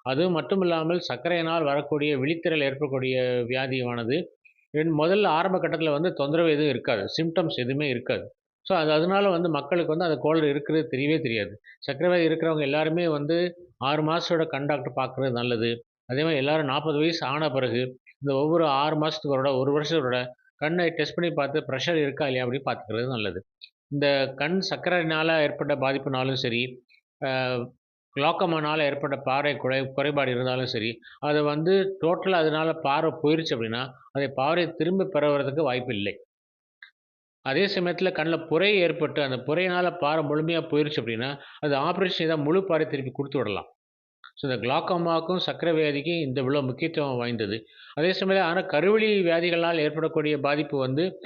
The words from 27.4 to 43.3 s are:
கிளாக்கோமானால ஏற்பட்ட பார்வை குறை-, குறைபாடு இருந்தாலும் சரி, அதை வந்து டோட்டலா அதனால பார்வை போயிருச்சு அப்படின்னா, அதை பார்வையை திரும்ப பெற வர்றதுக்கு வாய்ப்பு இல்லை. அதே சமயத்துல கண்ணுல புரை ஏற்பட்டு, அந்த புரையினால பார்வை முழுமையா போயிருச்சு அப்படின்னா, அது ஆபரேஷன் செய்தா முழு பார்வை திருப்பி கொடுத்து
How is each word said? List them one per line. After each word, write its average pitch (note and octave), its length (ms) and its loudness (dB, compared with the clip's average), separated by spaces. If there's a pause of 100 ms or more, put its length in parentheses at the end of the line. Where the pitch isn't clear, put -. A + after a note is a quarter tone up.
கிளாக்கோமானால D#3 640 0
ஏற்பட்ட C#3+ 360 0
பார்வை C3+ 400 0
குறை-, C3+ 360 -2
குறைபாடு C#3 400 0
இருந்தாலும் B2+ 340 -2
சரி, A#2 340 -4 (200)
அதை D3+ 220 0
வந்து F#3 600 2
டோட்டலா F3 300 0
அதனால D#3+ 420 2
பார்வை D#3 380 0 (120)
போயிருச்சு D#3+ 260 2
அப்படின்னா, A#2+ 400 -4 (220)
அதை C#3 160 -2
பார்வையை D#3+ 500 0
திரும்ப F3+ 280 0
பெற D3 260 2
வர்றதுக்கு C#3 320 0
வாய்ப்பு B2+ 320 -2
இல்லை. G2 260 -4 (1200)
அதே C#3 240 0
சமயத்துல F#3 460 0
கண்ணுல D#3+ 360 -2
புரை F#3+ 280 2
ஏற்பட்டு, D3+ 460 0
அந்த C3+ 140 -2
புரையினால F3 640 -2
பார்வை D3+ 280 0
முழுமையா D#3+ 340 0
போயிருச்சு D3 420 0
அப்படின்னா, A#2 360 -4 (220)
அது D3 160 0
ஆபரேஷன் F3+ 400 0
செய்தா E3 200 0
முழு D#3 300 2
பார்வை D#3 220 2
திருப்பி C3+ 260 -4
கொடுத்து C#3 240 -4